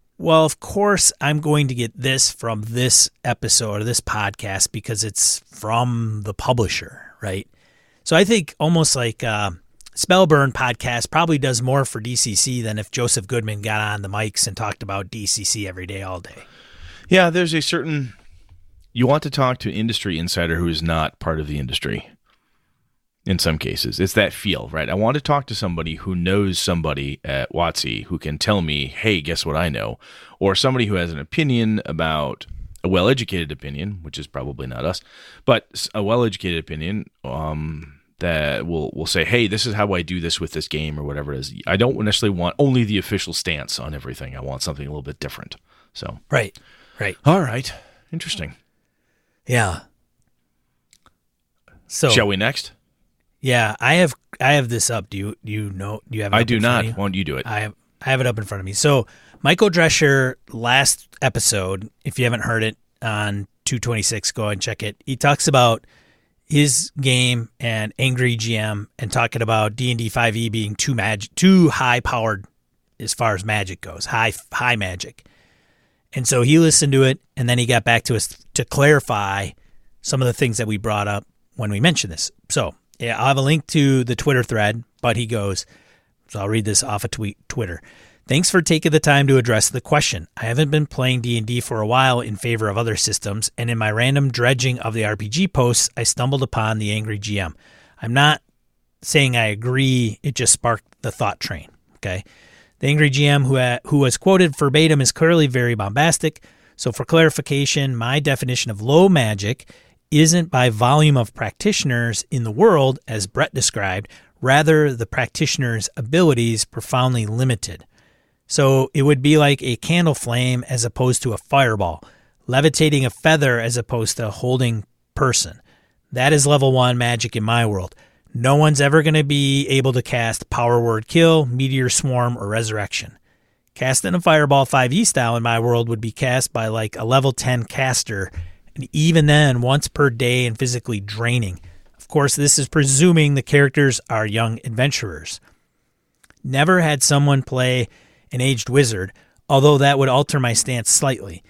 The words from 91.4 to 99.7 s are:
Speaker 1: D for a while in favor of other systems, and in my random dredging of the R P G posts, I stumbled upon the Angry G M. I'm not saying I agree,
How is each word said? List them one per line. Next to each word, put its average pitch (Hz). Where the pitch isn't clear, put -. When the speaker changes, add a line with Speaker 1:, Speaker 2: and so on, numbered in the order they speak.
Speaker 1:
D 120
for 117
a 107
while 123
in 113
favor 110
of 98
other 113
systems, 104
and 120
in 120
my 107
random 131
dredging 123
of 113
the 110
R 104
P 104
G 165
posts, 123
I 117
stumbled 131
upon 110
the 104
Angry 107
G 104
M. 85
I'm 113
not 147
saying 135
I 117
agree, 123